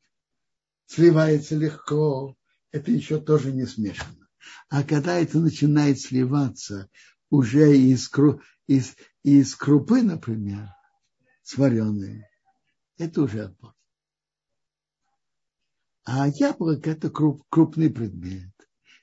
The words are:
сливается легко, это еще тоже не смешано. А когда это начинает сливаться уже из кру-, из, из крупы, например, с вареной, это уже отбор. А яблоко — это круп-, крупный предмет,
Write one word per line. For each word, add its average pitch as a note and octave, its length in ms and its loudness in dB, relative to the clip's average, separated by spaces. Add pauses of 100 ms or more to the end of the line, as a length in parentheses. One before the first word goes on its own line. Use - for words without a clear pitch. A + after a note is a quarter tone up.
(840)
сливается D#3 680 2
легко, D3+ 800 -4 (360)
это D3+ 200 -6
еще D#3 280 -2
тоже C#3+ 320 -2
не C3 140 -4
смешано. - 640 -10 (420)
А C#3 140 -2
когда D3+ 320 -2
это E3 240 0
начинает D3 600 2
сливаться B2+ 880 -4 (420)
уже C#3+ 440 4
из C3 340 4
кру-, C#3 320 2 (260)
из, C3 280 0 (280)
из C#3+ 320 4
крупы, D3 460 2
например, G#2+ 680 -4 (760)
с - 140 -12
вареной, G#2+ 680 -2 (720)
это E3 240 -4
уже A2 240 -4
отбор. G2 280 -20 (2250)
А C3+ 240 -2
яблоко — D#3 640 -2
это D#3 180 -8
круп-, D3 400 -2
крупный D#3+ 400 2
предмет, F#2 640 -10 (500)